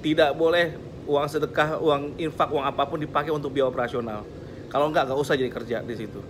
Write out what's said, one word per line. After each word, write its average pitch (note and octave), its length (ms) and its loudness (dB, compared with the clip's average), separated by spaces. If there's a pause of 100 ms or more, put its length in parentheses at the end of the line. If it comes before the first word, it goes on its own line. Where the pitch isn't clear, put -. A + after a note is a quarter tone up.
Tidak D3+ 320 4
boleh E3 400 4 (280)
uang D3 240 2
sedekah, D3+ 520 0
uang D3 360 2
infak, D3+ 320 -2
uang C#3 160 0
apapun C#3 360 0
dipakai D3 280 -2
untuk D3 240 -2
biaya C3+ 160 4
operasional. A#2 560 -2 (480)
Kalau C#3+ 160 2
nggak, D3+ 200 2
nggak C3+ 120 0
usah D3 160 2
jadi C3 160 0
kerja A#2 320 -4
di A2+ 120 -6
situ. G2+ 340 -10